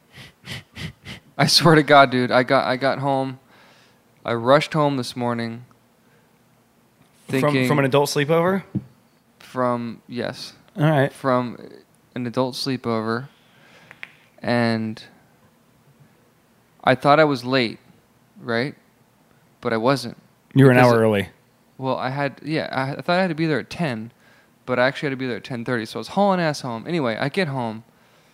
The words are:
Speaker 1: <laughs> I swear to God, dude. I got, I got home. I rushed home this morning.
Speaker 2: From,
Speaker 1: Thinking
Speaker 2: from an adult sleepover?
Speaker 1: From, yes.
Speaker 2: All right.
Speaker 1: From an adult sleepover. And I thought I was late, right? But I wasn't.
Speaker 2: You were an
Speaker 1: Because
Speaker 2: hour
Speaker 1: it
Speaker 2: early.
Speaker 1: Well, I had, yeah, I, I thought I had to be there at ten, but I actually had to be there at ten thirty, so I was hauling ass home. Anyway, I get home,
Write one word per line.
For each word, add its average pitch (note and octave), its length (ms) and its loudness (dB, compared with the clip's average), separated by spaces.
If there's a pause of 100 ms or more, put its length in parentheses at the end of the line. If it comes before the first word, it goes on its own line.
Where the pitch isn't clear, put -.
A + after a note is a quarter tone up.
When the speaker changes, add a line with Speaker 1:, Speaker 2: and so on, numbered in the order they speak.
(580)
Speaker 1:
<laughs> - 800 -16
I C#3+ 80 2
swear D#3+ 300 4
to D#3 60 6
God, C#3 280 6
dude. B2 200 0
I B2+ 120 4
got, B2+ 240 2
I B2+ 100 0
got B2+ 220 -2
home. C3+ 400 -4 (840)
I A2+ 120 -4
rushed C3 400 2
home D3 240 0
this A#2+ 180 -8
morning. A#2+ 480 -6 (1600)
Speaker 2:
From, C3+ 120 -2
Speaker 1:
Thinking C3+ 280 2
Speaker 2:
from D3 100 2
an C#3 80 2
adult C#3 240 2
sleepover? E3 540 0 (720)
Speaker 1:
From, A#2+ 720 -6
yes. - 440 -10 (240)
Speaker 2:
All D#3 80 0
right. C#3+ 260 2
Speaker 1:
From B2 480 -4 (560)
an B2 120 -6
adult B2+ 280 -4
sleepover. A#2 760 -4 (1120)
And A2+ 600 -2 (1800)
I B2+ 100 4
thought D3 240 4
I D#3 60 6
was C3 200 0
late, B2 340 0 (600)
right? B2+ 340 -4 (880)
But A#2 120 -2
I A2+ 40 0
wasn't. B2 400 0 (380)
Speaker 2:
You C3+ 120 8
were B2+ 40 10
an B2 60 6
Speaker 1:
Because B2 160 8
Speaker 2:
hour A#2 80 4
Speaker 1:
it A2+ 40 4
Speaker 2:
early. G2+ 240 2 (500)
Speaker 1:
Well, C3 180 -4
I B2 140 -6
had, C#3 320 -6
yeah, D3 280 -4
I, C3+ 280 -6
I - 40 -10
thought F3+ 160 0
I F#3+ 40 2
had F#3 60 0
to D#3+ 60 -4
be D#3+ 120 -2
there D3 120 0
at - 120 -8
ten, A#2+ 420 -6 (520)
but B2 140 -2
I B2 80 4
actually C#3 220 -4
had - 20 -2
to C3+ 60 -6
be C3 100 -8
there A#2 120 -6
at - 60 -16
ten A#2 200 -8
thirty, A#2 200 -4
so A#2 140 -12
I - 20 -8
was A2+ 80 -14
hauling G3 320 2
ass D3+ 200 -2
home. A#2 260 -10
Anyway, C3 300 -2
I B2 120 -2
get F#3 200 -4
home, A#2 360 -8 (500)